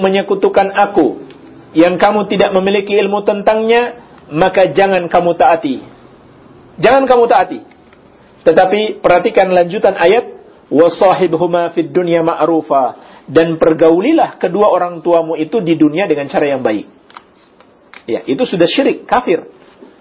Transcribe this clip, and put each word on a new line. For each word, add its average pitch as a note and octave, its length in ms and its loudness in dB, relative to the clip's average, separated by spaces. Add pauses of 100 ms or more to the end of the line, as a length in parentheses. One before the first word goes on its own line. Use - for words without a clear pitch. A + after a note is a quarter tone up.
menyekutukan G3 720 0
aku, F#3+ 560 -2 (400)
yang E3+ 300 2
kamu G#3 260 0
tidak G3+ 280 0
memiliki G3+ 420 0
ilmu G#3 260 -2
tentangnya, A3 800 0 (300)
maka F#3 400 2
jangan F#3 340 0
kamu E3+ 300 0
taati. D#3+ 380 0 (1040)
Jangan B3+ 280 2
kamu A#3+ 220 4
taati. F#3 300 0 (840)
Tetapi F#3 600 2
perhatikan F#3 500 2
lanjutan F#3 420 0
ayat, G3 320 2 (400)
"Wa D#3+ 240 2
sahibhuma E3+ 800 0
fid D3+ 220 -6
dunya E3+ 320 0
ma'rufa," D3+ 720 -2 (300)
dan D#3+ 320 2
pergaulilah E3+ 800 2
kedua G3 320 0
orang F3 320 -4
tuamu E3 320 0
itu D#3 240 -4
di D#3+ 160 0
dunia D#3 320 0
dengan C#3+ 180 -2
cara D3 220 -2
yang C3 160 -4
baik. G#2+ 240 -4 (1200)
Ya, - 160 -4
itu C3+ 240 -2
sudah F3 160 0
syirik, A#3+ 400 -2
kafir. G#3 400 -2 (560)